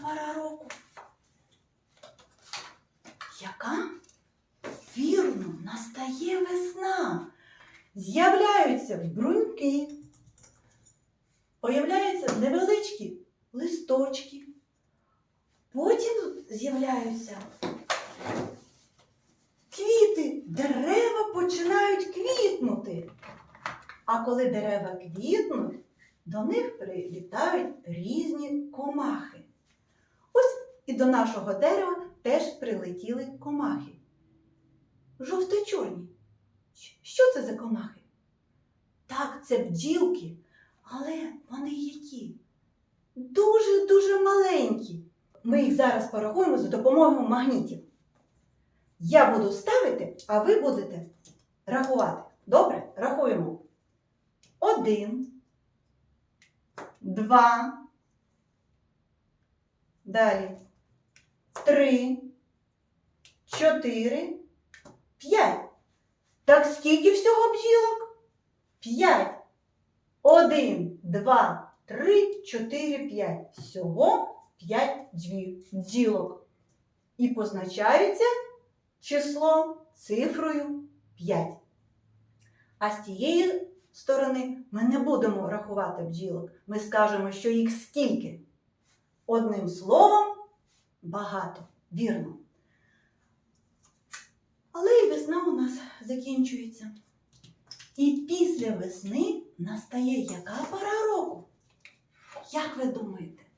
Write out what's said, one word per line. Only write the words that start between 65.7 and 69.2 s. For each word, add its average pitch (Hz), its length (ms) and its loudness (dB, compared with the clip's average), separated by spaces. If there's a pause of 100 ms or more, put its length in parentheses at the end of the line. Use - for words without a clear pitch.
Так 294 200 10
скільки 311 460 4
всього 453 420 6
бджілок? 453 680 2 (600)
П'ять. 233 560 2 (840)